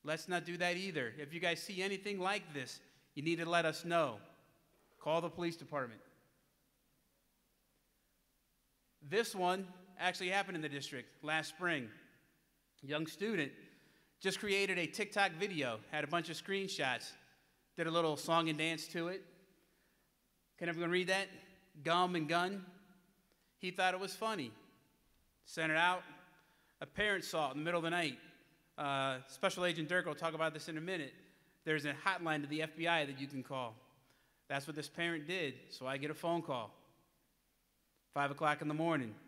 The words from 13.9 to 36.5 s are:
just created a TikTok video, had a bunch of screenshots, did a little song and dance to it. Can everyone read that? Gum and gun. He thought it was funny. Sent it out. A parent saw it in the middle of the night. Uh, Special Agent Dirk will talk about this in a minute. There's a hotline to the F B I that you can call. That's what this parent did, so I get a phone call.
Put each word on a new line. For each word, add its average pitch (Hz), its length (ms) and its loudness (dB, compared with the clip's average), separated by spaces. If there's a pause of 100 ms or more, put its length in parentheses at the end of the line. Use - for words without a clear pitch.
just 190 200 -2
created 196 380 2
a 170 80 2
TikTok 196 460 2
video, 156 480 -2 (120)
had 151 120 -2
a 143 40 -4
bunch 165 220 0
of 156 60 -6
screenshots, 190 800 -2 (640)
did 165 120 0
a 160 40 0
little 160 260 4
song 165 320 4
and 151 80 0
dance 156 320 0
to 170 180 -2
it. 190 160 -6 (1300)
Can 170 120 -2
everyone 170 220 0
read 180 160 4
that? 190 200 2 (560)
Gum 180 320 4
and 156 120 2
gun. 180 380 2 (920)
He 185 140 -4
thought 185 220 4
it 185 60 -2
was 190 140 -4
funny. 196 380 -2 (960)
Sent 160 260 0
it 156 60 4
out. 180 240 4 (800)
A 139 40 -6
parent 196 380 0
saw 151 260 0
it - 20 -4
in 139 80 -6
the 151 40 -4
middle 175 140 0
of 160 60 2
the 165 60 0
night. 160 280 0 (600)
Uh, 135 500 0
Special 185 360 0
Agent 165 240 2
Dirk 180 200 2
will 151 80 -4
talk 165 180 -2
about 156 200 0
this 151 140 -10
in 160 100 -6
a 156 40 -4
minute. 165 320 -4 (500)
There's 156 220 0
a 139 80 0
hotline 170 480 0
to 143 60 -6
the 151 160 -2
F 151 120 -6
B 165 120 0
I 160 180 4
that 139 140 -8
you 139 80 -4
can 131 160 -6
call. 123 320 -6 (760)
That's 139 180 -2
what 151 80 -8
this 147 140 -6
parent 170 380 -2
did, 165 260 -2 (160)
so - 180 -8
I 135 100 -2
get 147 120 -4
a 151 60 -4
phone 170 260 0
call. 117 320 -4 (1400)